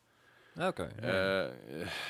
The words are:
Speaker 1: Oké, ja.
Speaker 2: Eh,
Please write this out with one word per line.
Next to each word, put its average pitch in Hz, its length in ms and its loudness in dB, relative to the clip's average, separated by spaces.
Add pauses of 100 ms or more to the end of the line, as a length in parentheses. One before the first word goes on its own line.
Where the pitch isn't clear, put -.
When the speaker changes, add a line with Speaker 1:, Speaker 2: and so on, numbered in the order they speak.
(600)
Speaker 1:
Oké, 165 280 0 (140)
ja. 95 420 4
Speaker 2:
Eh, 64 420 -6 (240)